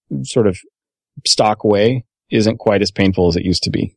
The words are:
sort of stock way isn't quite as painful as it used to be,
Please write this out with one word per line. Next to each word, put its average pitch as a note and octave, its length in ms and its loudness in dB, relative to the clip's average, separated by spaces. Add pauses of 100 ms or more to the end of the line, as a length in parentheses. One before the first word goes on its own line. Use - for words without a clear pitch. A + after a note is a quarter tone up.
(220)
sort B2+ 240 0
of F#2 120 -2 (680)
stock - 380 0
way A2 400 2 (260)
isn't A2 280 0
quite G2+ 240 0
as G2+ 100 -2
painful F#2+ 360 2
as E2 80 0
it F2+ 80 -4
used F2+ 200 -2
to - 60 -4
be, - 260 -4